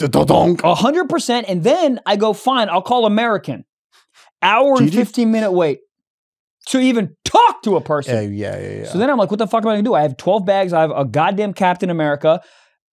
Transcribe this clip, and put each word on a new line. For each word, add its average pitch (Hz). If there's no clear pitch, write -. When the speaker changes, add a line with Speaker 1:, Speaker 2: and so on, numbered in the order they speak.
Speaker 1:
Da-donk. 160
Speaker 2:
A 170
hundred 277
percent. 247
And 180
then 277
I 208
go, 214
"Fine, 240
I'll 175
call 240
American." 208
Hour 254
and 240
Speaker 1:
Gigi? 170
Speaker 2:
fifteen 226
minute 220
wait 165
to 262
even 240
talk -
to 202
a 139
person. 139
Speaker 1:
Yeah, 101
yeah, 98
yeah, 101
yeah. 107
Speaker 2:
So -
then 240
I'm 277
like, 196
"What 208
the 220
fuck 220
am 226
I 220
gonna 208
do? 233
I 151
have 147
twelve 190
bags. 190
I 160
have 156
a 139
goddamn 185
Captain 180
America. 156